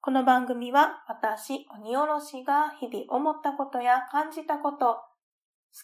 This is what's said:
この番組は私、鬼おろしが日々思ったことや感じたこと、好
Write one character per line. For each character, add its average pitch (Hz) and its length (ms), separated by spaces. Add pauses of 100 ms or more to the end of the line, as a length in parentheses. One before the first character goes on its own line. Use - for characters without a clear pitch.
こ 269 60
の 262 120
番 254 220
組 247 260
は 302 360
私、 220 680
鬼 220 240
お 294 80
ろ 302 160
し 277 220
が 294 260 (100)
日 247 100
々 - 200
思 294 220
っ 311 120
た 285 100
こ 277 120
と 254 160
や 247 300
感 311 180
じ 311 140
た 294 160
こ 294 120
と、 240 260
好 - 40 (840)